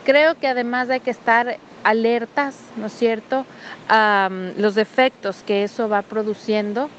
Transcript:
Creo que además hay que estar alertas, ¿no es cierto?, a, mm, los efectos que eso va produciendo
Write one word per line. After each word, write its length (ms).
Creo 320
que 120
además 420
hay 100
que 120
estar 460
alertas, 720
¿no 120
es 60
cierto?, 520
a, 440
mm, 280
los 160
efectos 680
que 180
eso 240
va 140
produciendo 960